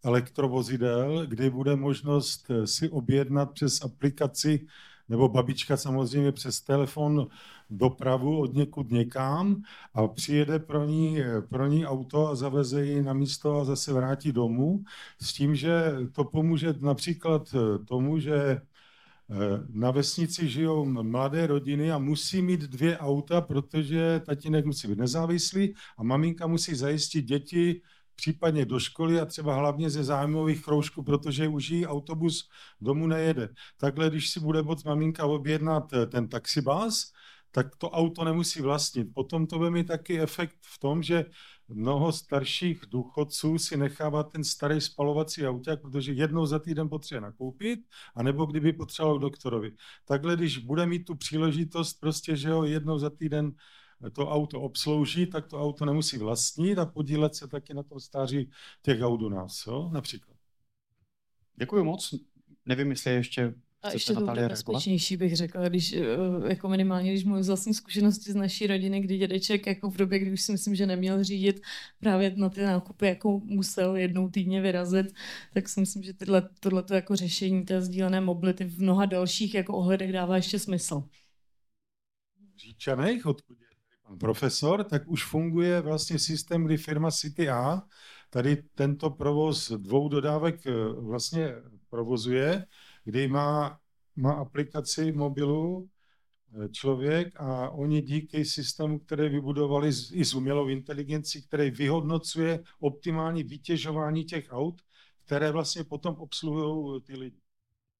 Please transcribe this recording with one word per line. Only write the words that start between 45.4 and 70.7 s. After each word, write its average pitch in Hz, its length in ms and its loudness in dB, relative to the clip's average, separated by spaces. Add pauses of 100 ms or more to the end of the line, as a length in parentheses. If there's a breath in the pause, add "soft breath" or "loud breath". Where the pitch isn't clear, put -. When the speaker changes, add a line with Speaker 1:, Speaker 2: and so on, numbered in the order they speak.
Speaker 1:
auták, 131 340 -4
protože 139 320 -6
jednou 156 320 0
za 151 140 0
týden 156 300 -4
potřebuje 139 320 -8
nakoupit, 131 580 -8 (360 loud breath)
anebo 139 300 0
kdyby 151 280 0
potřeboval 156 440 0
k 135 40 -2
doktorovi. 117 500 -4 (340 loud breath)
Takhle, 147 300 0
když 165 220 0
bude 143 280 0
mít 170 200 -2
tu 165 100 -8
příležitost, 160 840 -2
prostě, 156 360 -2
že 143 140 -4
ho 160 160 2
jednou 151 340 -2
za 147 100 -2
týden 151 440 -2 (600 soft breath)
to 143 160 -4
auto 151 320 -2
obslouží, 151 640 0
tak 160 220 -6
to 143 140 -8
auto 147 240 -2
nemusí 147 320 0
vlastnit 151 640 0
a 165 60 2
podílet 151 500 0
se 143 120 -12
taky 143 260 -10
na 139 100 -10
tom 139 160 -16
stáří 135 500 -4 (320 loud breath)
těch 120 200 2
aut 120 200 0
u 110 80 -2
nás, 98 380 -8
jo? 143 260 -6
Například. - 440 -10 (1160)
Speaker 2:
Děkuju 170 280 2
moc. 165 300 -2 (520)
Nevím, 131 240 2
jestli 127 240 0
ještě 123 300 0 (380)
Speaker 3:
A 208 60 -6
Speaker 2:
chcete, 202 80 -4
Speaker 3:
ještě - 180 0
to 214 60 2
Speaker 2:
Natálie, 202 240 0
Speaker 3:
bude - 40 2
Speaker 2:
reagovat? - 260 -4
Speaker 3:
bezpečnější, 185 440 0
bych 170 180 2
řekla, 175 340 -2
když, 175 240 0
eh, 170 120 0 (420)
jako 190 220 -2
minimálně, 190 420 2
když 190 120 0
mluvím 196 200 2
z 185 40 0
vlastní 196 260 0
zkušenosti 208 580 2
z 196 40 -2
naší 196 320 0
rodiny, 196 340 0
kdy 190 160 0
dědeček 190 500 0
jako 196 220 -2
v 185 80 -6
době, 196 220 2
kdy 196 140 0
už 185 80 -2
si - 100 -2
myslím, 202 240 0